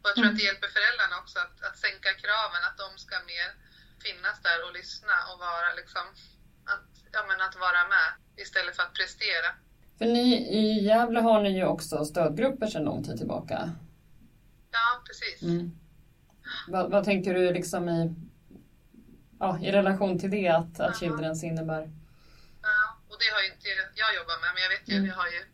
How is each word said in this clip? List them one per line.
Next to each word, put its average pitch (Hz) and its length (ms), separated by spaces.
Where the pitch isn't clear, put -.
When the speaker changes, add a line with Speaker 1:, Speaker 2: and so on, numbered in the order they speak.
Speaker 1:
Och - 80
jag 605 60
tror 240 120
Speaker 2:
Mm. 214 80
Speaker 1:
att 214 60
det 208 100
hjälper 196 180
föräldrarna 190 440
också - 220
att, - 120
att - 160
sänka 196 260
kraven, 208 460
att - 160
de 190 40
ska - 100
mer 175 160
finnas 185 300
där 170 180
och 170 140
lyssna 202 360
och 180 80
vara 170 200
liksom, 185 260
att, - 160
ja, 214 140
men 190 180
att 190 100
vara 175 160
med - 140
istället 190 320
för 214 60
att - 180
prestera. 185 500
Speaker 3:
För 220 60
ni, 247 100
i 214 280
Gävle 233 320
har 226 220
ni 202 80
ju 180 40
också 151 300
stödgrupper 175 600
sedan 151 180
lång 101 200
tid 156 140
tillbaka. - 380
Speaker 1:
Ja, 240 360
precis. - 360
Speaker 3:
Mm. 170 220
Vad, 185 220
vad 202 140
tänker 190 300
du 180 180
liksom 175 360
i, 170 120
ja, 196 80
i 190 60
relation 190 460
till 196 120
det 196 180
att, 165 320
att - 220
Speaker 1:
Ja. 170 60
Speaker 3:
Children's 160 420
innebär? 160 320
Speaker 1:
Ja, 1077 120
och 208 120
det 226 120
har 202 100
ju 190 100
inte - 140
jag 220 80
jobbat 165 220
med, 175 120
men 185 120
jag 185 100
vet - 140
ju, 196 60
Speaker 3:
Mm. 196 120
Speaker 1:
vi 185 120
har 170 160
ju 175 40